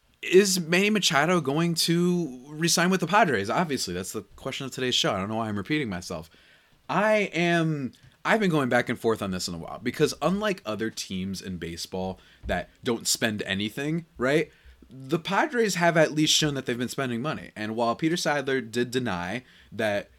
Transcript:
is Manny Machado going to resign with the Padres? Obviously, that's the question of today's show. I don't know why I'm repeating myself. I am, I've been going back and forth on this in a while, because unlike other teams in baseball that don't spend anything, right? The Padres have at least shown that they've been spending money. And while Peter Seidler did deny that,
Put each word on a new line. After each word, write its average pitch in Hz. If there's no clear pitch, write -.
is 185
Manny 180
Machado 175
going 156
to 170
resign 170
with 185
the 175
Padres? 151
Obviously, 131
that's 92
the 110
question 135
of 123
today's 127
show. 151
I 98
don't 98
know 110
why 113
I'm 104
repeating 135
myself. 87
I 208
am, 160
I've 214
been 190
going 143
back 120
and 117
forth 110
on 98
this 92
in 85
a 85
while, 76
because 127
unlike 196
other 107
teams 95
in 92
baseball 90
that 90
don't 117
spend 110
anything, 143
right? 143
The 156
Padres 220
have 170
at 151
least 151
shown 151
that 135
they've 123
been 123
spending 120
money. 156
And 107
while 117
Peter 160
Seidler 135
did 120
deny 113
that, 101